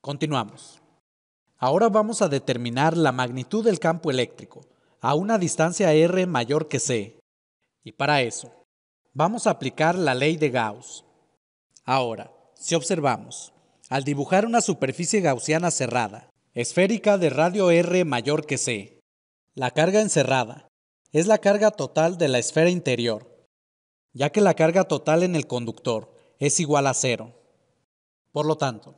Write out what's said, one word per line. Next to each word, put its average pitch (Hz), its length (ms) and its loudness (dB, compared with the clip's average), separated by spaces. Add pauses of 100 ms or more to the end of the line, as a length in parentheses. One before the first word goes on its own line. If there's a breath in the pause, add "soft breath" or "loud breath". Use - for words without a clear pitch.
Continuamos. 139 800 -6 (760)
Ahora 175 320 2
vamos 214 320 0
a 185 60 2
determinar 135 680 -2
la 151 160 2
magnitud 127 500 -4
del 208 180 2
campo 165 300 -2
eléctrico - 520 -4 (380)
a 127 140 0
una 202 220 0
distancia 170 560 0
R 175 340 4
mayor 147 420 -2
que 127 120 -4
C. 110 400 -4 (640)
Y 110 80 -20
para 139 300 0
eso, - 280 -8 (640)
vamos 180 340 -2
a - 40 2
aplicar 156 440 0
la 160 200 0
ley 151 240 0
de 151 100 0
Gauss. 117 560 -6 (800)
Ahora, 123 480 -4 (220)
si - 200 -6
observamos, 143 760 -4 (380)
al 135 140 -2
dibujar 147 420 0
una 233 160 2
superficie 175 580 -2
gaussiana 156 500 0
cerrada, 117 600 -4 (240)
esférica 196 640 0
de 170 100 2
radio 180 420 2
R 175 360 2
mayor 143 400 -2
que 139 100 -4
C, 110 420 -6 (560)
la 127 160 -4
carga 185 300 2
encerrada 131 680 0 (420)
es 160 160 0
la 214 100 4
carga 208 360 2
total 156 440 -2
de 165 120 2
la 127 100 2
esfera 160 320 2
interior, 120 760 -4 (680)
ya 135 160 -2
que 214 100 0
la 190 140 6
carga 170 300 4
total 160 380 0
en 180 140 0
el 147 100 -2
conductor 113 640 -6 (280 soft breath)
es 143 200 0
igual 143 280 2
a 131 80 0
cero. 117 400 -4 (960)
Por 151 160 -2
lo 156 100 0
tanto 120 420 -6